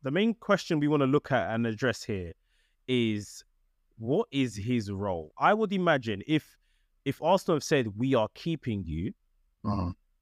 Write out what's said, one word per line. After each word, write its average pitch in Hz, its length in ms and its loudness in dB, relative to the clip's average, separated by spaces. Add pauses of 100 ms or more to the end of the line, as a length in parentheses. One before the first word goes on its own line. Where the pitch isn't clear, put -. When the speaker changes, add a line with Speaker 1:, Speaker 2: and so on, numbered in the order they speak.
Speaker 1:
the 131 80 -6
main 208 240 2
question - 460 0
we 147 80 2
wanna 143 180 4
look 139 260 2
at 110 220 2
and 117 120 0
address 113 380 -2
here 92 280 -6 (540)
is, 113 580 -2 (540)
what 127 320 0
is 127 260 0
his 107 340 -2
role? 95 480 -4
I 175 160 4
would 214 180 0
imagine 139 540 0
if, 151 300 -2 (480)
if 139 180 -4
Arsenal 175 340 2
have 135 80 -4
said, 117 320 0
"We 131 180 0
are 110 200 2
keeping 123 500 -6
you," 80 280 -4 (520)
Speaker 2:
Uh-huh. 95 280 -2 (300)